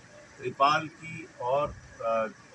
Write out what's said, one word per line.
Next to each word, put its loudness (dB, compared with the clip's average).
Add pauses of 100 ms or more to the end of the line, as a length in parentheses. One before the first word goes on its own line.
(380)
त्रिपाल 4
की -14 (120)
और, 0 (260)
अ, 0 (260)